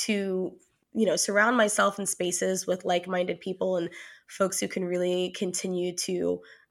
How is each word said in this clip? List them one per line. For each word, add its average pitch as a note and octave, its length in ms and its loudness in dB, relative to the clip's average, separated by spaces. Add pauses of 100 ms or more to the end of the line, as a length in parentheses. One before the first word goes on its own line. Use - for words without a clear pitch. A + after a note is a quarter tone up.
to, G3 500 0 (400)
you A3 120 2
know, F3 100 4
surround G#3+ 420 4
myself G3+ 420 4
in G3 60 -2
spaces F#3 600 -2
with F3+ 200 -2
like-minded F3+ 560 0
people F#3 340 -2
and E3+ 140 -2 (380)
folks F#3+ 320 0
who G3 80 -2
can F#3 180 -4
really F3+ 460 0
continue F3+ 600 -2
to F3+ 480 -2 (280)